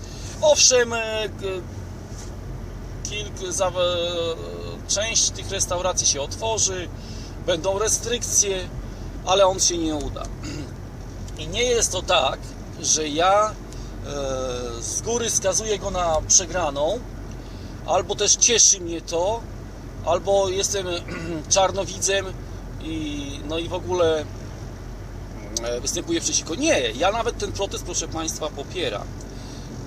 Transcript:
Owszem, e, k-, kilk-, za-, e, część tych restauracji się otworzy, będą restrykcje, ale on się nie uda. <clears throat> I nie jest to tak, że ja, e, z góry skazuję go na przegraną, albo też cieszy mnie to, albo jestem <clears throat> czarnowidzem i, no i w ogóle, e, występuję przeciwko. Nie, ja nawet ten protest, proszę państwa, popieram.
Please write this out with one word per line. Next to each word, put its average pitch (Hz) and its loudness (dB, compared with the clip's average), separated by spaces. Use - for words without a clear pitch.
Owszem, 254 8
e, 220 -2
k-, - -8
kilk-, - -6
za-, 185 2
e, 180 0
część 214 2
tych - -8
restauracji 180 2
się 139 2
otworzy, 190 -2
będą 185 2
restrykcje, 202 2
ale 190 8
on 190 4
się 175 4
nie 160 2
uda. - -4
<clears throat> - -10
I 151 -6
nie 202 0
jest 240 4
to 180 0
tak, 156 4
że 156 2
ja, 190 6
e, 131 -4
z - -2
góry 233 0
skazuję 202 2
go 196 -2
na 175 2
przegraną, 165 4
albo 190 2
też 202 4
cieszy 202 6
mnie 170 -4
to, 185 0
albo 190 4
jestem 190 0
<clears throat> 165 0
czarnowidzem 190 4
i, 147 -4
no 160 -2
i 170 -4
w 170 -2
ogóle, 170 2
e, 120 -4
występuję 170 -2
przeciwko. - 0
Nie, 226 4
ja 156 2
nawet 226 -2
ten 196 -4
protest, - -4
proszę 170 -4
państwa, 156 -4
popieram. 143 -4